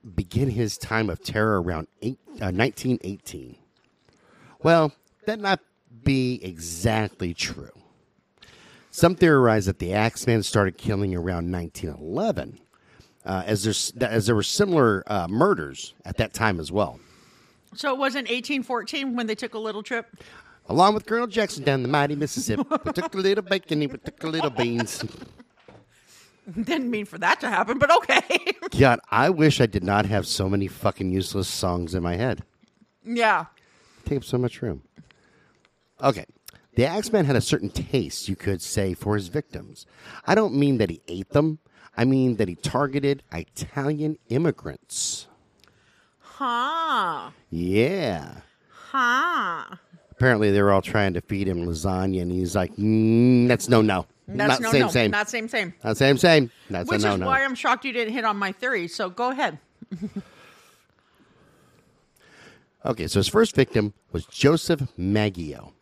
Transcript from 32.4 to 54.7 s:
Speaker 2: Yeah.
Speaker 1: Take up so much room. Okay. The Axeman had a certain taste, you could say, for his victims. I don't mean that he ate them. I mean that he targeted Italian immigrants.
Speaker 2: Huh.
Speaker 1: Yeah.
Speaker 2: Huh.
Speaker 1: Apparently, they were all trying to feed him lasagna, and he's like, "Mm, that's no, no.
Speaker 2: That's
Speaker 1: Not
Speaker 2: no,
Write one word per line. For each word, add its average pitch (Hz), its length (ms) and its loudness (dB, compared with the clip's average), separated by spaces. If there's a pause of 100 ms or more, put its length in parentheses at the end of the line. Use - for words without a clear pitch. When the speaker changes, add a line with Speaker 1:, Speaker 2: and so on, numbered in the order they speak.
Speaker 2:
Yeah. 214 400 0 (600)
Speaker 1:
Take 143 140 -2
up - 60 -8
so 131 120 -2
much 123 240 -2
room. 85 220 -6 (1160)
Okay. 127 240 0 (500)
The 117 100 4
Axeman 202 400 0
had 139 120 4
a - 40 4
certain 101 280 -2
taste, - 580 -4
you 98 80 -4
could 98 260 -4
say, 98 320 -2
for 104 220 -2
his 92 140 -4
victims. - 560 -10 (420)
I 180 80 4
don't 208 200 2
mean 139 240 2
that 98 100 2
he 82 180 -10
ate 92 220 -10
them. 151 300 2 (380)
I 117 80 2
mean 131 320 2
that 107 120 2
he 85 60 -8
targeted 139 760 -2
Italian 151 840 -6 (120)
immigrants. - 1000 -4 (920)
Speaker 2:
Huh. 240 1120 -4 (220)
Speaker 1:
Yeah. 98 880 -2 (480)
Speaker 2:
Huh. 247 840 -2 (360)
Speaker 1:
Apparently, 107 400 4
they 101 100 6
were 101 120 6
all 95 80 6
trying 98 320 0
to 87 80 -2
feed 98 260 -4
him 87 180 -2
lasagna, 92 560 -2
and 87 100 -4
he's 90 240 -2
like, 92 200 0
"Mm, 113 720 4
that's 120 220 0
no, 117 120 8
no. 95 260 2 (200)
Speaker 2:
That's 208 320 2
Speaker 1:
Not - 20 -4
Speaker 2:
no, 120 100 0